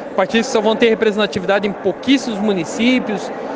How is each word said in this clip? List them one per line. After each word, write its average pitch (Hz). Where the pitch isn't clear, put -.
partidos 220
que -
só 226
vão 214
ter 233
representatividade 208
em 202
pouquíssimos 233
municípios. 214